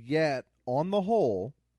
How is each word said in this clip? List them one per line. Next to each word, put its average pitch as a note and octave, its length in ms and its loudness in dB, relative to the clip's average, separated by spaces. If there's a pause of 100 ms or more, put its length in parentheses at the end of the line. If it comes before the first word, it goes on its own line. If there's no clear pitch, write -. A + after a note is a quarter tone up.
yet, C#3+ 420 0 (220)
on D3 240 -2
the G3+ 120 2
whole, C#3+ 520 0 (240)